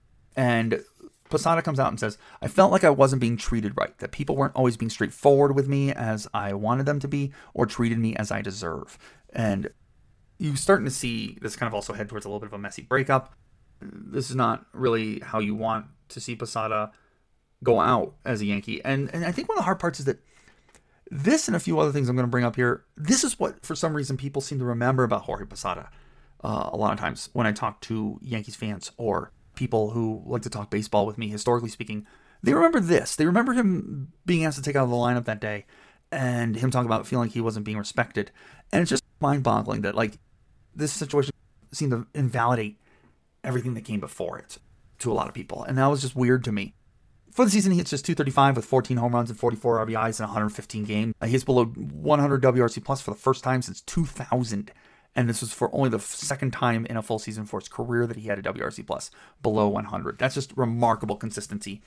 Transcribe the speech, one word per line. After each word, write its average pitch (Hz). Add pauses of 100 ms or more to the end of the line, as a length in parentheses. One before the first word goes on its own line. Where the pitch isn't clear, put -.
(340)
And 117 (480)
Posada 165
comes 156
out 135
and 113
says, 110 (240)
"I -
felt 190
like 185
I 160
wasn't 135
being 117
treated 107
right, -
that -
people 139
weren't 139
always 127
being 113
straightforward 139
with 135
me 139
as 110
I 101
wanted 113
them 143
to 139
be 139 (200)
or -
treated 117
me 113
as 104
I 104
deserve." 95 (360)
And 196 (680)
you're 151
starting 190
to 131
see 113
this 107
kind 120
of 107
also 101
head 101
towards 107
a -
little 101
bit 107
of 104
a 104
messy 101
breakup. 135 (440)
This -
is 131
not 113
really 113
how -
you 104
want 110 (240)
to -
see 120
Posada 110 (720)
go 117
out 110 (100)
as 117
a 104
Yankee. 101
And, 135
and 170
I 165
think -
one 440
of 349
the -
hard 190
parts -
is 139
that 135 (920)
this 196
and 208
a 165
few 160
other 156
things 135
I'm 123
gonna 127
bring 123
up 113
here, 123 (100)
this 185
is 262
what, -
for 160
some 156
reason, 139
people 139
seem 139
to 127
remember 123
about 110
Jorge -
Posada, 87 (520)
uh, -
a -
lot 107
of 101
times -
when 120
I 107
talk 107
to 107
Yankees 113
fans 104
or 104 (220)
people 113
who 113
like 123
to -
talk 104
baseball 104
with 107
me, 113
historically 117
speaking. 107 (340)
They 262
remember 330
this. 175
They 151
remember 233
him 180 (120)
being 165
asked 147
to 135
take 143
out 135
of 120
the 120
lineup 120
that 107
day 104 (460)
and 120
him 127
talking 123
about 113
feeling 120
like 110
he 117
wasn't 110
being 107
respected. 104 (400)
And 190
it's 170
just - (160)
mind-boggling 110
that, 101
like, 107 (560)
this 151
situation 143 (380)
seemed 143
to 120
invalidate 117 (640)
everything 123
that 110
came 107
before -
it - (420)
to 120
a -
lot -
of -
people. -
And 131
that 135
was 139
just 131
weird 127
to 117
me. 101 (580)
For 247
the 202
season, 190
he 175
hits -
just 139
two 170
thirty-five 135
with 113
fourteen 127
home 120
runs 120
and 107
forty-four 117
R 110
B 110
Is 110
in 110
a -
hundred 107
fifteen 107
games. 107
Uh, 117
he's 127
below 123
one 143
hundred 139
W 127
R 120
C 113
plus 135
for -
the 104
first -
time 127
since -
two -
thousand. 113 (440)
And 123
this 113
was 113
for -
only 135
the 110
f-, 101
second -
time 117
in 117
a 110
full 110
season 107
for 101
his -
career 120
that 117
he 110
had 101
a -
W 95
R -
C -
plus - (300)
below 107
one 104
hundred. -
That's 131
just 135
remarkable 113
consistency 104